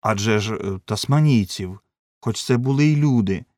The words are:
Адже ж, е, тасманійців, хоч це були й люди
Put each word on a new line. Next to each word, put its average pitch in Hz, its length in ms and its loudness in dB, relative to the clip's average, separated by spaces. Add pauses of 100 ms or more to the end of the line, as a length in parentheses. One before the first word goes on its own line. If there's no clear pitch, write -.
Адже 107 380 0
ж, 107 160 -4
е, 98 300 -8
тасманійців, 107 960 0 (400)
хоч - 240 -6
це 127 120 2
були 135 280 0
й 151 120 4
люди 117 480 0 (140)